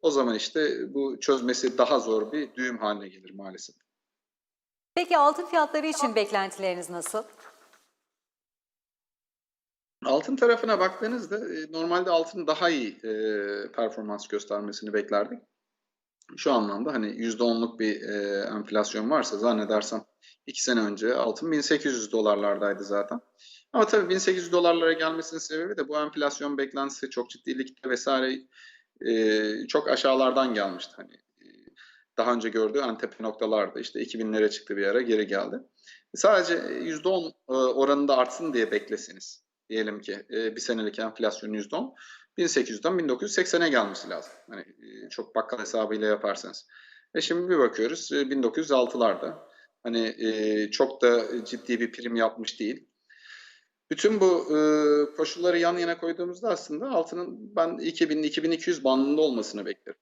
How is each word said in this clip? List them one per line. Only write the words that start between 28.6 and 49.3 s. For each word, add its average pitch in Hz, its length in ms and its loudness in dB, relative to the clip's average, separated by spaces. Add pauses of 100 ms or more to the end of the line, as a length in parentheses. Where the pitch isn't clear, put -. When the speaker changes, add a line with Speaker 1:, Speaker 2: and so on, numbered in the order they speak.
Speaker 1:
e, 107 600 2
çok 151 220 0
aşağılardan 131 680 4
gelmişti. 98 420 -4
Hani, - 180 -20
e, - 320 -20 (680)
daha 117 180 2
önce 113 140 -2
gördüğü 110 300 0
en 117 200 -4
tepe - 260 -8
noktalarda 107 560 -2
işte 120 200 -8
iki 117 180 -6
binlere 107 320 2
çıktı - 260 -8
bir 98 100 0
ara, 113 160 2
geri 107 240 2
geldi. 98 300 -4 (580)
Sadece 180 400 4 (260)
yüzde 160 280 -4
on, 180 200 0 (200)
e, 131 40 -2
oranında 135 640 4
artsın 135 360 0
diye 117 180 2
bekleseniz - 760 -6 (240)
diyelim 107 320 -4
ki, 104 300 -10
e, 113 260 -2
bir 117 40 -10
senelik 110 380 -2
enflasyon 110 540 -4
yüzde 104 240 -6
on, 254 180 -6 (440)
bin 170 80 2
sekiz 135 240 0
yüzden 160 280 -2
bin 160 100 -2
dokuz 131 200 -2
yüz - 60 -6
seksene 175 340 2
gelmesi 107 420 0
lazım. 85 220 -10 (180)
Hani, 101 100 -14
e, 107 480 -20
çok - 260 -12
bakkal 110 240 -2
hesabıyla 107 480 -2
yaparsanız. 101 600 -2 (480)
E, 160 60 0
şimdi 175 300 -2
bir 170 80 4
bakıyoruz, 131 540 0
e, 139 180 0
bin 135 120 0
dokuz 135 220 0
yüz 143 80 0
altılarda. 120 760 2 (340)